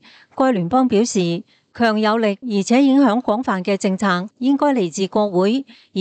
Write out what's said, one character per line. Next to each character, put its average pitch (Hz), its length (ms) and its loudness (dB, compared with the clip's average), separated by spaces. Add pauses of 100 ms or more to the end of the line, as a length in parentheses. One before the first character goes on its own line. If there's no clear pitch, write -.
(340)
該 262 200 0
聯 175 160 -2
邦 254 180 2
表 226 160 2
示， 175 400 -2 (320)
強 220 240 0
有 214 180 0
力 208 240 -2
而 202 220 -2
且 240 180 2
影 269 180 4
響 247 220 2
廣 226 220 -2
泛 190 200 -4
嘅 202 140 -2
政 190 180 -2
策 185 320 -2 (120)
應 269 180 0
該 294 100 0
嚟 214 240 0
自 190 180 -4
國 208 200 0
會， 202 360 0 (280)
而 190 80 -2